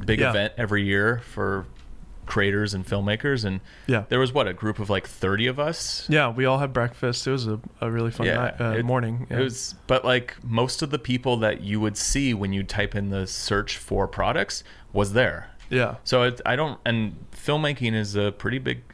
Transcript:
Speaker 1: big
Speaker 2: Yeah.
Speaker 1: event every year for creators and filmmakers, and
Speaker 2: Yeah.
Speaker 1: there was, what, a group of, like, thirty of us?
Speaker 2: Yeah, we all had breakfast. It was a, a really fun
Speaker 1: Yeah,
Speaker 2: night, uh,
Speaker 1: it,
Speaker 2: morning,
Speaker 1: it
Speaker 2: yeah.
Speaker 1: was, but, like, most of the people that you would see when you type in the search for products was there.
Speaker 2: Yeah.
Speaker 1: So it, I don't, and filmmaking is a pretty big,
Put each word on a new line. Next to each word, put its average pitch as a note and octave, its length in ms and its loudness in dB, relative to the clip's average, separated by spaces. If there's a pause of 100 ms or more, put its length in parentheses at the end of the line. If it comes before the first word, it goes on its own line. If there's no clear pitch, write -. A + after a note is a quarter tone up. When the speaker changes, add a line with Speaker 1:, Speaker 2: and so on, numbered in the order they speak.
Speaker 1:
big A2 160 2
Speaker 2:
Yeah. C3+ 80 4
Speaker 1:
event G#2+ 300 0
every G#2 240 2
year G2+ 420 2
for G2 400 -2 (600)
creators G2+ 480 2
and F#2 120 -4
filmmakers, G#2+ 580 0
and F#2+ 160 -2 (260)
Speaker 2:
Yeah. A2+ 220 2
Speaker 1:
there B2 100 2
was, C3 140 2
what, C3 160 2
a F#2 40 -2
group G#2+ 260 -4
of, G#2 120 -2
like, G2 160 0
thirty G2+ 400 0
of B2+ 120 0
us? - 500 -2
Speaker 2:
Yeah, D3+ 200 4
we A#2+ 160 0
all C3 140 4
had C#3 140 -2
breakfast. B2 540 0
It C3 60 0
was B2+ 140 0
a, G#2+ 140 -2 (200)
a A#2 100 -2
really A#2 200 0
fun A2+ 160 -2
Speaker 1:
Yeah, F2+ 100 2
Speaker 2:
night, A#2+ 240 -2
uh, A#2 180 0
Speaker 1:
it, A#2+ 60 0
Speaker 2:
morning, A#2+ 460 0
Speaker 1:
it - 40 -4
Speaker 2:
yeah. A#2+ 60 2
Speaker 1:
was, B2+ 340 -4 (120)
but, B2+ 180 4
like, B2 380 2
most A#2+ 400 0
of D3+ 80 -2
the C#3+ 80 0
people B2 400 0
that A2 240 2
you G2+ 180 0
would G#2+ 160 0
see C3+ 380 2
when G2 180 0
you G2 100 0
type G#2 320 -2
in G2+ 160 -2
the G2 160 -2
search - 500 -2
for G2 320 0
products B2 560 -2 (280)
was G2 200 2
there. G2+ 380 2 (200)
Speaker 2:
Yeah. B2 340 2
Speaker 1:
So B2+ 200 4
it, B2 220 0
I B2 100 2
don't, D3 280 -2
and A2 320 0 (160)
filmmaking C#3+ 600 0
is G#2 220 0
a G2+ 160 2
pretty A2 260 -2
big, C3 240 -4 (120)